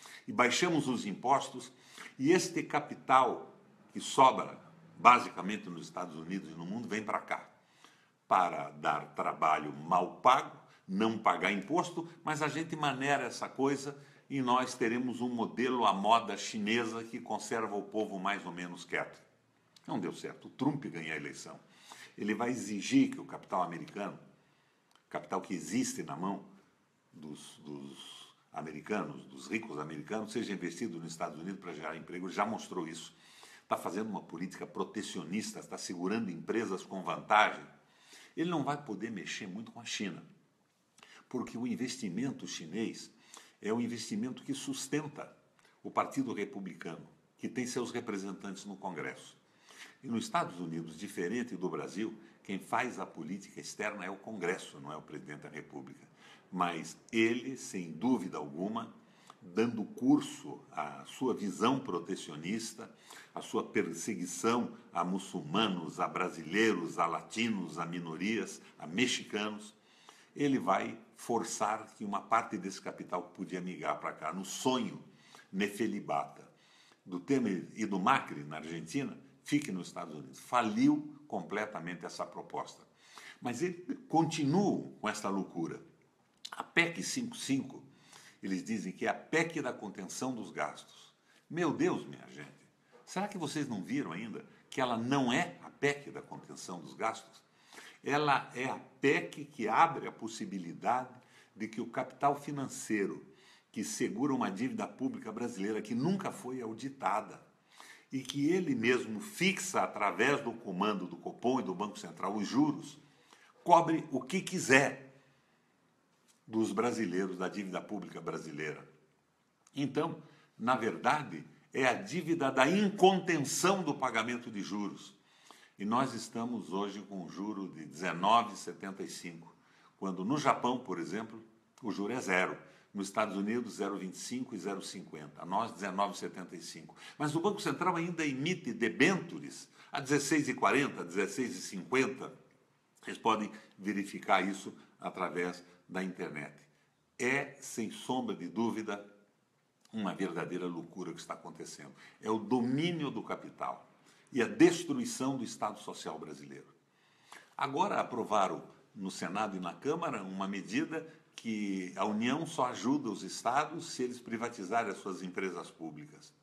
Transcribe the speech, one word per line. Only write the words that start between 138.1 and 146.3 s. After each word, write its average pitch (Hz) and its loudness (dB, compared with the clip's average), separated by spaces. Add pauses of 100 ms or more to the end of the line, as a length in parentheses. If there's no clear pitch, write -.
emite 143 0
debêntures 113 2 (240)
a - -2
dezesseis 143 4
e 117 2
quarenta, 110 4
dezesseis 95 0
e 92 -10
cinquenta. 98 0 (640)
Vocês 101 -8
podem 107 4 (260)
verificar 98 2
isso 98 -4 (260)
através 87 -2 (240)
da 92 -2
internet. 78 -6 (640)